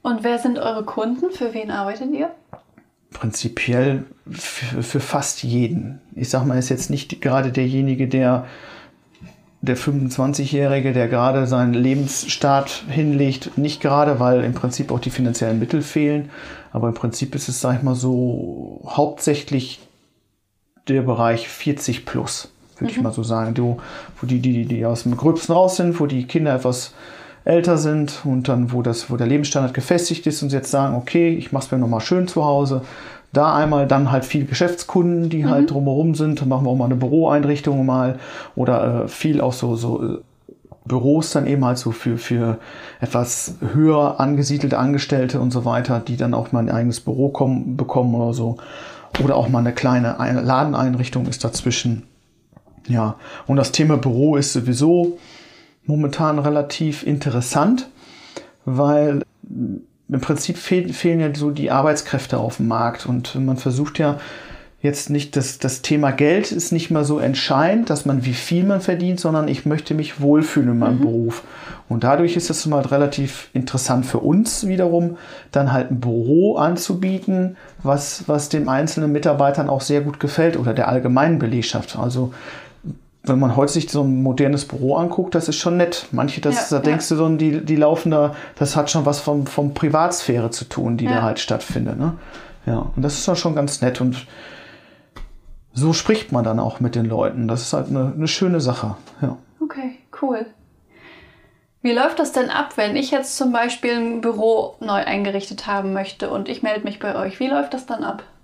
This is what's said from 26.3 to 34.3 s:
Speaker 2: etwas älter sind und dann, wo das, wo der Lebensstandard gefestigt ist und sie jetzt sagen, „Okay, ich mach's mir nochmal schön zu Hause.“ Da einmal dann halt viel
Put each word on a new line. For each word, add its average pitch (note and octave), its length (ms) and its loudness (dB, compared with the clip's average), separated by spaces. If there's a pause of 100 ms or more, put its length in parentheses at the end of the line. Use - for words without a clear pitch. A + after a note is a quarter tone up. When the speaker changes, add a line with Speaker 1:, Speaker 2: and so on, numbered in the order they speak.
Speaker 2:
etwas B2 360 -2 (520)
älter E3+ 320 4
sind D3+ 480 0
und B2+ 240 0
dann, B2 240 2
wo B2 100 0
das, A#2+ 280 -2
wo B2 60 0
der A#2 120 0
Lebensstandard C#3 460 0
gefestigt E3+ 520 0
ist D3 160 0
und C#3 80 -2
sie C#3 60 0
jetzt C3+ 160 -4
sagen, C#3 240 2
„Okay, E3+ 380 2
ich - 180 -6
mach's C3 180 -4
mir C3 80 0
nochmal A#2+ 220 0
schön F3+ 260 0
zu E3 180 0
Hause.“ C#3 380 2 (500)
Da D3+ 240 4
einmal D3 320 2
dann C3+ 240 4
halt C3 120 2
viel C#3+ 200 -2